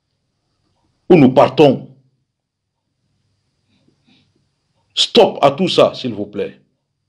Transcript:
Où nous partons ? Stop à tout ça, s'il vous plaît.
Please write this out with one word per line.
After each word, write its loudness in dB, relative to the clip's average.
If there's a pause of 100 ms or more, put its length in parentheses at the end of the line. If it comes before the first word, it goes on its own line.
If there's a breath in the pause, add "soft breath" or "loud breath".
(1080)
Où 4
nous 4
partons ? 2 (3000)
Stop 0
à 2
tout -4
ça, 0
s'il -10
vous -12
plaît. -12 (500)